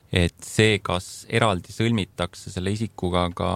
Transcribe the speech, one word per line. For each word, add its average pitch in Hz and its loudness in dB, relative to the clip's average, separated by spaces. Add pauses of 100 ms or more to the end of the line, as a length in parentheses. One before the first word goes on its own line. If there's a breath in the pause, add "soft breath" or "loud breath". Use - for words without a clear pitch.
(120)
Et 87 4
see, 110 4
kas - -4
eraldi 113 0
sõlmitakse - -4
selle 92 -4
isikuga 90 -2
ka 90 -2